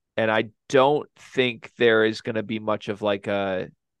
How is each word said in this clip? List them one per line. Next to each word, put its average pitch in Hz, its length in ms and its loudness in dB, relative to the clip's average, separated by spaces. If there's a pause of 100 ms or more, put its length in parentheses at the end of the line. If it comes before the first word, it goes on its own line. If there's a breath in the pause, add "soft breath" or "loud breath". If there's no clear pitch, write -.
(180)
And 113 120 2
I 110 200 0 (180)
don't 135 480 2
think 123 640 -4
there 113 260 4
is 110 160 -2
gonna 113 220 -6
be 107 160 -8
much 107 300 -4
of, 101 120 -8
like, 101 260 -2
a, 98 420 -4 (320)